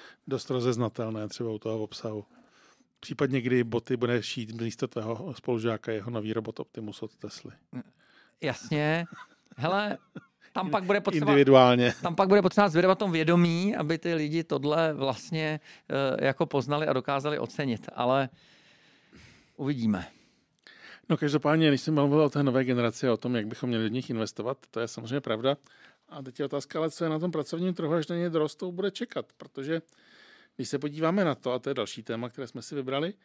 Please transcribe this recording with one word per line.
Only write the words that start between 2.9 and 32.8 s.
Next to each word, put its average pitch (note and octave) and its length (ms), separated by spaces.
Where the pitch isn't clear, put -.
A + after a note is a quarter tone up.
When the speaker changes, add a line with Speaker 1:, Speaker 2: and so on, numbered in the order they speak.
Speaker 1:
Případně, C3+ 400
kdy B2 240
boty A#2 320
bude A#2 260
šít A#2 380
místo A#2 280
tvého A#2 460
spolužáka A2+ 580
jeho G#2+ 180
nový A2 220
robot A2 280
Optimus G#2+ 420
od A2 140
Tesly. - 360
Speaker 2:
Jasně. D3+ 640
Hele, G3 420
tam F#3 180
pak G3 140
bude G3+ 160
potřeba, D3+ 300
Speaker 1:
Individuálně. B2+ 720
Speaker 2:
tam F3 120
pak F#3+ 140
bude G3+ 140
potřeba G3+ 260
zvědovat F3 300
tom G3 140
vědomí, E3+ 640
aby D#3 220
ty E3+ 160
lidi D#3 300
tohle D3+ 500
vlastně, D3+ 680
eh, C3+ 360
jako C#3 200
poznali D3 400
a D3 60
dokázali C#3 460
ocenit. A#2+ 560
Ale B2+ 340
uvidíme. A2+ 500
Speaker 1:
No, D#3+ 80
každopádně, D3+ 520
když C#3 120
jsem D#3 140
mluvil C#3+ 260
o D3 100
té D3 120
nové C3 220
generaci B2 440
a A#2 40
o A2 40
tom, B2 200
jak G#2+ 100
bychom A#2 220
měli A2+ 160
do A2 100
nich B2+ 160
investovat, A2+ 600
to A2+ 100
je A#2 80
samozřejmě A#2 320
pravda. B2+ 360
A C#3+ 140
teď B2+ 160
je D3 60
otázka, C#3+ 340
ale D#3+ 120
co - 140
je D#3+ 60
na D#3 80
tom F3 120
pracovním E3 440
trhu, E3 200
až D#3+ 120
na F3 100
ně F3 140
dorostou, D#3+ 420
bude F#3+ 180
čekat. - 460
Protože D#3+ 460
když B2+ 120
se C#3+ 100
podíváme D#3+ 460
na D3 100
to, B2 180
a B2+ 60
to C#3 120
je C#3 40
další A2 280
téma, A#2 260
které B2+ 180
jsme A#2 160
si - 120
vybrali, C#3+ 400